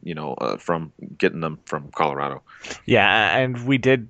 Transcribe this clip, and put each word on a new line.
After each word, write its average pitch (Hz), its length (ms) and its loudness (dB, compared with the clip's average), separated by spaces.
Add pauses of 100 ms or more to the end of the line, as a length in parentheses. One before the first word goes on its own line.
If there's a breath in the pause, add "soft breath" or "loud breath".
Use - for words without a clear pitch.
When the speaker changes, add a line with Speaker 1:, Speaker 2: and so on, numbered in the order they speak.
Speaker 1:
you 82 120 -8
know, 76 180 -6
uh, 53 240 -4
from 82 360 -4 (260)
getting 87 220 0
them 80 260 -4
from 71 260 -8
Colorado. 69 500 -2 (440 loud breath)
Speaker 2:
Yeah, 101 500 4
and 123 300 -2
we 139 100 4
did, 127 340 2